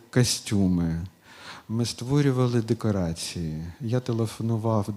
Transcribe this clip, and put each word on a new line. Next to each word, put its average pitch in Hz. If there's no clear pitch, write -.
костюми. 90
Ми 113
створювали 127
декорації. 90
Я 117
телефонував 113